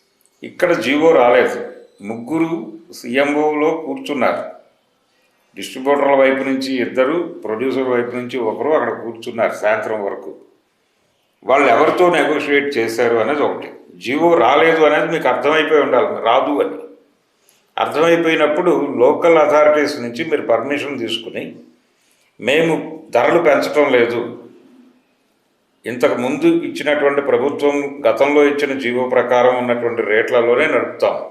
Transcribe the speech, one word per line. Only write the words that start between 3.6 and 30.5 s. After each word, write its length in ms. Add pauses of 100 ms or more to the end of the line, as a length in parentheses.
కూర్చున్నారు. 720 (1120)
డిస్ట్రిబ్యూటర్ల 580
వైపు 280
నుంచి 320
ఇద్దరు, 680
ప్రొడ్యూసర్ 380
వైపు 340
నుంచి 220
ఒకరు 300
అక్కడ 360
కూర్చున్నారు 500
సాయంత్రం 500
వరకు. 300 (1080)
వాళ్ళు 240
ఎవరితో 420
నెగోషియేట్ 680
చేశారు 400
అనేది 260
ఒకటి. 280 (260)
జీవో 380
రాలేదు 480
అనేది 300
మీకు 160
అర్థమైపోయి 520
ఉండాలి, 260
రాదు 560
అని. 160 (1000)
అర్థమైపోయినప్పుడు 1160
లోకల్ 420
అథారిటీస్ 640
నుంచి 240
మీరు 180
పర్మిషన్ 560
తీసుకుని, 580 (840)
"మేము 720
ధరలు 320
పెంచటం 500
లేదు, 560 (1400)
ఇంతకు 280
ముందు 320
ఇచ్చినటువంటి 720
ప్రభుత్వం 880
గతంలో 380
ఇచ్చిన 340
జీవో 300
ప్రకారం 480
ఉన్నటువంటి 460
రేట్లలోనే 640